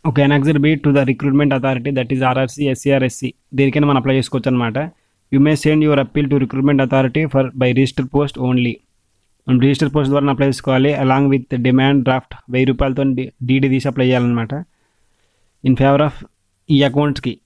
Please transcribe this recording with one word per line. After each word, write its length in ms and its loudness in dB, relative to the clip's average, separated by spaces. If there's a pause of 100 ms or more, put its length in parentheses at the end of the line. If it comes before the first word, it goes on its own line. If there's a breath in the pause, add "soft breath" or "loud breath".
ఓకే, 180 0
annexure 380 2
B 200 2
to 120 4
the 140 2
recruitment 460 0
authority, 420 -4
that 160 -4
is 160 -4
ఆర్ఆర్సీ, 420 -4
ఎస్సీఆర్, 360 0
ఎస్సీ. 200 -8 (300)
దేనికైనా 340 2
మనం 100 2
అప్లై 200 0
చేసుకోవచ్చు 300 -4
అనమాట. 260 -2 (560)
You 100 4
may 160 4
send 260 2
your 160 2
appeal 280 -2
to 120 2
recruitment 420 0
authority 360 0 (120)
for 100 2 (180)
by 160 2
register 280 0 (100)
post 200 -2 (120)
only. 260 0 (760)
మనం 160 2
రిజిస్టర్ 320 2
పోస్ట్ 180 0
ద్వారా 220 0
అప్లై 160 0
చేసుకోవాలి. 400 0 (140)
Along 280 2
with 140 -2 (200)
demand 320 2 (100)
draft 240 -2 (220)
వెయ్యి 160 2
రూపాయలతో 340 -2 (140)
డి-, 120 -8 (180)
డీడీ 260 2
తీసి 160 -2
అప్లై 200 -2
చేయాలన్నమాట. 420 -2 (1160)
In 120 4
favor 280 4
of 80 -8 (600)
ఈ 20 4 (100)
అకౌంట్స్కి 440 -2 (140)